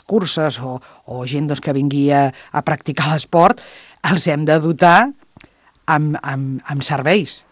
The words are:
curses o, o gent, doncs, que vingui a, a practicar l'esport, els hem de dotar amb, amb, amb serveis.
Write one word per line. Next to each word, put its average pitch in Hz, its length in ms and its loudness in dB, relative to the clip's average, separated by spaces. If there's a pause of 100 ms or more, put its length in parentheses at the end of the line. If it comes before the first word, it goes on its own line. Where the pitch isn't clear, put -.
curses 165 560 -2
o, 127 140 -8 (340)
o 127 160 -10
gent, 143 240 -4
doncs, 139 120 -6
que 147 120 -4
vingui 143 400 0
a, 139 160 4
a - 320 -8
practicar 151 480 -4
l'esport, 170 480 2 (480)
els 175 240 0
hem 147 160 -2
de 156 160 4
dotar 175 460 4 (800)
amb, 151 360 0
amb, 135 440 -6
amb 139 200 -4
serveis. 151 640 -2